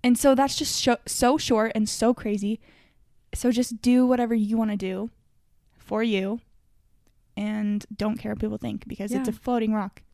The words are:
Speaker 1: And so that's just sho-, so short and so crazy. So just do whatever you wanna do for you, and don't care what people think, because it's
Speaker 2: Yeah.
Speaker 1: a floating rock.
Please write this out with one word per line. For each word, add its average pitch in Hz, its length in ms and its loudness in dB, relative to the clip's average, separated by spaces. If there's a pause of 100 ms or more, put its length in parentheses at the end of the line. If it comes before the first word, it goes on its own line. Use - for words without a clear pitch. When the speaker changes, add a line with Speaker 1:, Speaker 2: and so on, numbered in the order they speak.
Speaker 1:
And 247 140 4
so 269 160 6
that's 269 220 2
just - 240 -4
sho-, 240 160 2 (100)
so 254 300 2
short 220 380 0
and 214 140 0
so 233 260 2
crazy. 208 440 -4 (760)
So 247 180 0
just 240 300 -2
do 247 240 6
whatever 240 280 2
you 214 220 0
wanna 214 200 0
do 190 340 -6 (680)
for 214 240 -4
you, 208 380 -2 (960)
and 208 480 -2 (100)
don't 214 240 -2
care 214 140 -8
what 208 80 -8
people 214 180 -4
think, - 300 -8
because 202 240 -8
it's 254 160 -2
Speaker 2:
Yeah. 220 60 -4
Speaker 1:
a - 40 -14
floating 226 360 -2
rock. 202 280 -6 (120)